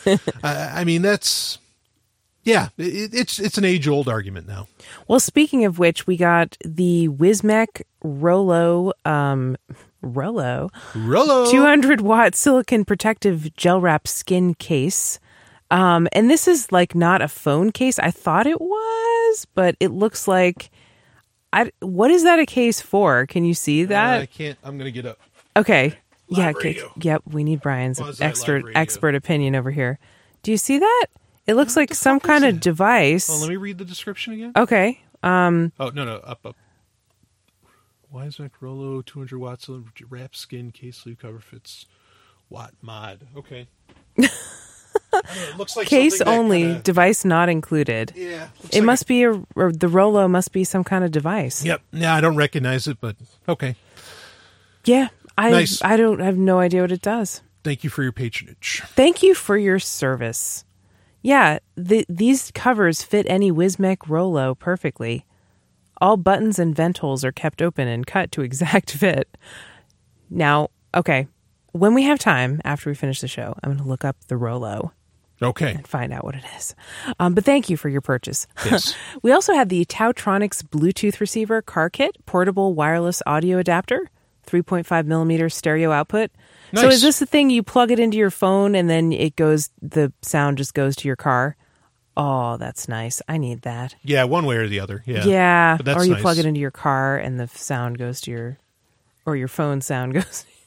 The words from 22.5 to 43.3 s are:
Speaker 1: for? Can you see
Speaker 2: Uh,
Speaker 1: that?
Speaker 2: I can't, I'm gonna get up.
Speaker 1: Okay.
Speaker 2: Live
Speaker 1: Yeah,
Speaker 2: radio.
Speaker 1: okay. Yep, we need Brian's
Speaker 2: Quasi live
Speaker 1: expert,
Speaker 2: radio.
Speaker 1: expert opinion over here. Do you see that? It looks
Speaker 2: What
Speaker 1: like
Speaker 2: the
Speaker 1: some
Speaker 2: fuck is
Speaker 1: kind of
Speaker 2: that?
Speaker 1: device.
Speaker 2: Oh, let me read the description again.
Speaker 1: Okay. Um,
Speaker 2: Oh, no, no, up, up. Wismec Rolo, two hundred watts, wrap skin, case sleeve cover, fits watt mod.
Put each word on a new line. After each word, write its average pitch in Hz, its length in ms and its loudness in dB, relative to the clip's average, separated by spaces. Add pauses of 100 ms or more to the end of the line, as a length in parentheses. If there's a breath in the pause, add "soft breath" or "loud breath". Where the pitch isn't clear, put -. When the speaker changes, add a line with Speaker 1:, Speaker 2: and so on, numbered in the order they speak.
Speaker 1:
for? 151 460 2
Can 170 180 -2
you 170 120 2
see 151 280 0
Speaker 2:
Uh, 185 60 -2
Speaker 1:
that? 214 320 0
Speaker 2:
I 135 40 -8
can't, 147 380 -12
I'm 139 140 -14
gonna 135 140 -10
get 120 140 -12
up. 117 140 -14 (380)
Speaker 1:
Okay. 156 380 4 (340)
Speaker 2:
Live 180 100 -4
Speaker 1:
Yeah, 170 120 2 (120)
Speaker 2:
radio. 156 220 -6
Speaker 1:
okay. - 80 -20 (160)
Yep, 156 160 0
we 151 180 -6
need 151 160 -2
Brian's 131 400 -4
Speaker 2:
Quasi 139 240 -8
live 151 80 0
Speaker 1:
expert, 135 320 -2
Speaker 2:
radio. 117 160 -4
Speaker 1:
expert 156 360 -2
opinion 143 380 -2
over 131 180 -2
here. 135 280 -4 (440 soft breath)
Do 214 80 -4
you 220 60 0
see 277 220 0
that? 453 280 2 (400)
It 220 80 2
looks 285 220 2
Speaker 2:
What 302 60 6
Speaker 1:
like - 80 -2
Speaker 2:
the - 40 -6
Speaker 1:
some 269 240 2
Speaker 2:
fuck - 60 -4
is - 20 -4
Speaker 1:
kind 294 180 4
of 233 100 4
Speaker 2:
that? 165 60 -6
Speaker 1:
device. 180 680 2
Speaker 2:
Oh, 156 100 -4
let 156 100 -4
me 180 60 -6
read 196 220 -10
the 190 80 -14
description 196 480 -12
again. 226 240 -12
Speaker 1:
Okay. 220 420 2 (240)
Um, 175 560 2
Speaker 2:
Oh, 131 160 -4
no, 143 80 -6
no, 113 140 -8
up, 120 280 -18
up. 113 120 -18 (1600)
Wismec 143 380 -16 (100)
Rolo, 135 400 -10
two 139 180 -18
hundred 127 200 -14
watts, 123 300 -14 (400)
wrap 127 260 -18
skin, 123 360 -16
case 123 260 -20
sleeve 117 220 -20
cover, 113 200 -18
fits - 460 -20 (640)
watt 117 320 -20
mod. 110 540 -18